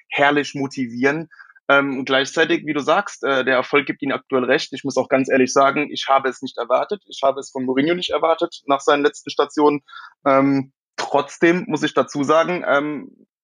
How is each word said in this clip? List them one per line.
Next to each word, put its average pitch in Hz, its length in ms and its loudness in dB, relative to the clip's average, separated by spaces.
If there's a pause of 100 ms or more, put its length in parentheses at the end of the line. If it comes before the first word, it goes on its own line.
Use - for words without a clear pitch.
herrlich 143 460 0
motivieren. 139 720 -4 (400)
Ähm, 139 320 2
und 131 40 -6
gleichzeitig, 151 640 0
wie 151 80 -4
du 147 60 -2
sagst, 156 420 0
äh, 131 220 0
der 131 100 2
Erfolg 139 320 0
gibt - 160 -8
ihnen 139 100 -2
aktuell 127 320 -2
recht. 131 280 0
Ich 135 100 -12
muss 135 140 -4
auch 127 120 0
ganz 131 220 0
ehrlich 127 220 2
sagen, 139 400 2
ich - 160 -8
habe 135 200 2
es 123 140 -8
nicht 131 160 -12
erwartet. 127 480 -2
Ich - 160 -18
habe 139 160 2
es 135 120 -12
von 131 140 -8
Mourinho 135 300 0
nicht 180 160 -6
erwartet 160 560 -2
nach 139 140 0
seinen 147 240 2
letzten 147 260 -2
Stationen. 147 520 0 (440)
Ähm, 135 460 2 (240)
trotzdem 170 720 0
muss 147 160 -2
ich 147 100 -2
dazu 139 300 -2
sagen, 165 420 0
ähm, 143 600 -4 (180)